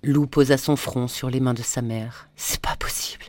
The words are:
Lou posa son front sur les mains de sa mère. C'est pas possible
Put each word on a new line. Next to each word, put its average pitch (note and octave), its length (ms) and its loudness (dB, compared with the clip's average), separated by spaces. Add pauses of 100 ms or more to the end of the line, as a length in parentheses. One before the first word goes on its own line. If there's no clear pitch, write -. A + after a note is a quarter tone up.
Lou C#3+ 240 4
posa C#3 300 6
son C#3+ 200 2
front B2 320 -2
sur C3 220 -4
les B2+ 100 0
mains B2+ 140 2
de A#2 80 -4
sa - 200 -4
mère. A2+ 540 -6
C'est - 240 -4
pas - 160 -2
possible - 520 -8